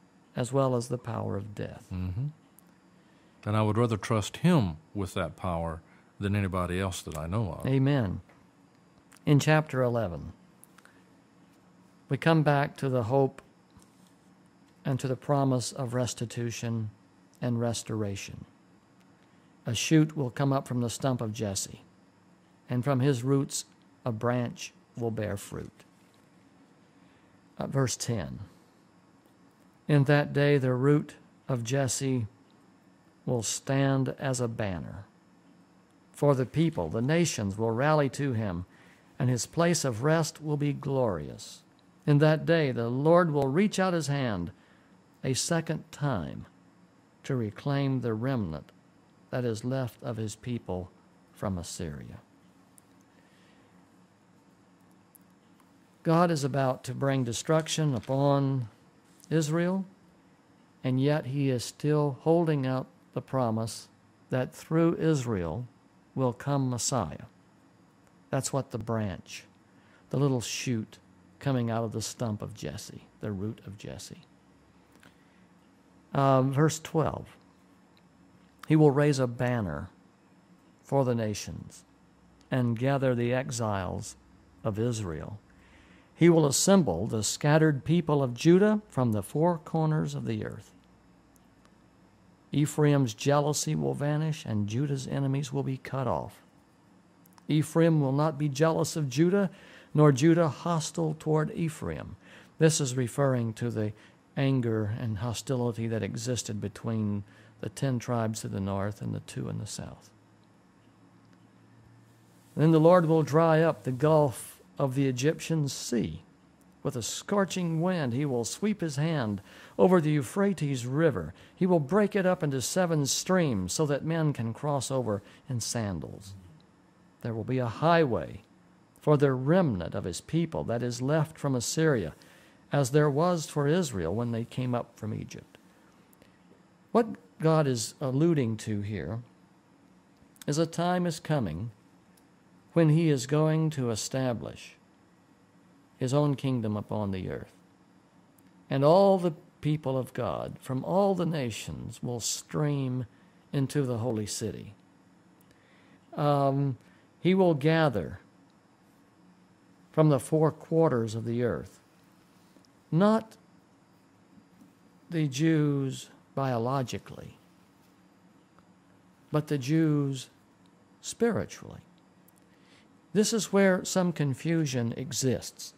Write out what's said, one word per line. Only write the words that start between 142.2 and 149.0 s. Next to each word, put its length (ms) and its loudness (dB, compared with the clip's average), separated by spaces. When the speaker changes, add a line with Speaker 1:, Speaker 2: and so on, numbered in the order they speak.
Speaker 1:
when 160 6
he 180 6
is 180 2
going 440 2
to 200 -2
establish 880 -4
his 180 -2
own 220 4
kingdom 400 -2
upon 340 -4
the 180 -6
earth. 220 -8
And 140 2
all 340 6